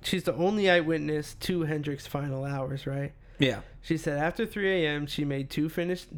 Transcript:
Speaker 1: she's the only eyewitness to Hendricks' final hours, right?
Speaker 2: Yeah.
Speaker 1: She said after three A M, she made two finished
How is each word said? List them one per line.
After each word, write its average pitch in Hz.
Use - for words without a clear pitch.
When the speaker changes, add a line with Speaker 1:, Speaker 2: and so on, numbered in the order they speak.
Speaker 1:
she's 185
the 160
only 196
eyewitness 151
to 175
Hendricks' 147
final 139
hours, 139
right? 139
Speaker 2:
Yeah. 123
Speaker 1:
She -
said 151
after 175
three 190
A 151
M, 147
she 147
made 139
two 151
finished 175